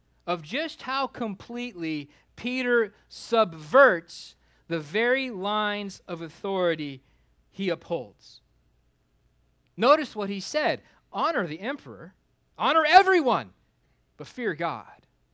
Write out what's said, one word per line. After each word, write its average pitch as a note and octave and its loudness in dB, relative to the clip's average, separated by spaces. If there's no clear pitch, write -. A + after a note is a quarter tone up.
of E3+ -2
just C4 -8
how C4+ -4
completely F#3+ -8
Peter B3 0
subverts F#3 4
the E3+ -2
very A#3+ -2
lines G#3 -6
of E3 -10
authority E3 -4
he F#3+ -4
upholds. C#3 -8
Notice C4+ 4
what G3+ -6
he G3 -6
said. A#3 -2
"Honor A#3 -2
the D#3 -10
emperor, F3 -12
honor D4+ 2
everyone, D4+ 6
but C#3+ -14
fear A3+ -6
God." C#3+ -8